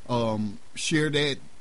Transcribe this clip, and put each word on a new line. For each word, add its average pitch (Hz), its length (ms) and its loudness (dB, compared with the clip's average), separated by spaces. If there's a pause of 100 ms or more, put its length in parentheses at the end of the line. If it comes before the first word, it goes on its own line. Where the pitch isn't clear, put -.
um, 110 500 0 (160)
shared 151 380 2
that, 143 240 2 (240)